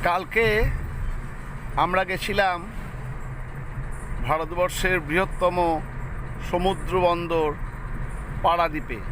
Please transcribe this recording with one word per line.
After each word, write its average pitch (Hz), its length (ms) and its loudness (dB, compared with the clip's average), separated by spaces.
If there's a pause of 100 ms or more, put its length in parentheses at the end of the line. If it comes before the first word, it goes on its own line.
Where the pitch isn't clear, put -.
কালকে 185 380 2 (1400)
আমরা 185 260 4
গেছিলাম 190 480 2 (1700)
ভারতবর্ষের 170 720 2 (100)
বৃহত্তম 180 500 2 (920)
সমুদ্র 180 440 2 (140)
বন্দর 165 420 2 (960)
পারাদ্বীপে। 156 560 2 (120)